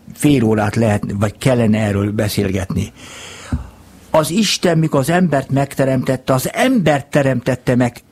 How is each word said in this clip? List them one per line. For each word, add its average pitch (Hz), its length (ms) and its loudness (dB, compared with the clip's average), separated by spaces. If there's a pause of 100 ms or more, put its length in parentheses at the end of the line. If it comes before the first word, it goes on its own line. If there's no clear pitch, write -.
(140)
fél 143 300 2
órát 107 320 0
lehet, 107 280 2 (100)
vagy 101 240 -2
kellene 117 420 2
erről 101 320 0
beszélgetni. 98 800 -2 (1160)
Az 156 200 2
Isten, 180 480 0
mikor 156 220 2
az 131 100 -2
embert 160 400 2
megteremtette, 135 840 0
az 127 200 0
embert 190 520 2
teremtette 131 720 0
meg 123 260 0 (100)